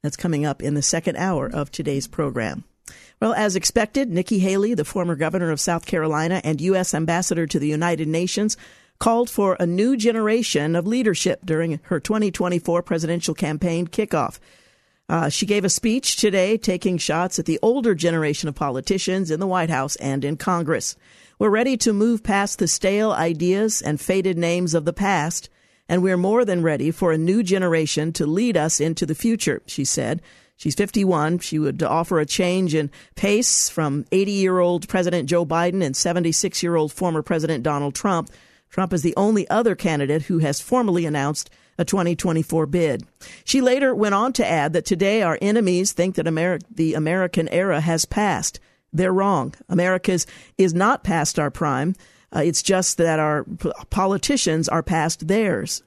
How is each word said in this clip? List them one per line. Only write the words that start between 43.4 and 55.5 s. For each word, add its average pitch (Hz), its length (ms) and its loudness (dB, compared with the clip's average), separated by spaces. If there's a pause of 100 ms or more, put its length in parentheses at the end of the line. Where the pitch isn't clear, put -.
She - 160 2
later 262 360 4
went 208 180 2
on 220 200 2
to 226 120 0
add 151 280 0
that 165 120 0
today 202 380 2
our 165 180 0
enemies 196 500 2
think 185 260 0
that 160 100 -2
Ameri-, 165 420 0
the 160 240 0
American 170 560 0
era 175 320 0
has 165 240 0
passed. 196 540 -2 (340)
They're 185 180 2
wrong. 185 440 0 (120)
America's 180 600 0 (280)
is 185 200 4
not 208 280 2
past 165 360 0
our 147 100 0
prime. 147 460 -2 (360)
Uh, - 140 -2
it's 165 160 0
just 185 360 0
that 165 200 2
our 151 260 0
p-, - 280 -6 (180)
politicians 190 800 0
are 160 140 0
past 165 440 -2
theirs. 185 600 0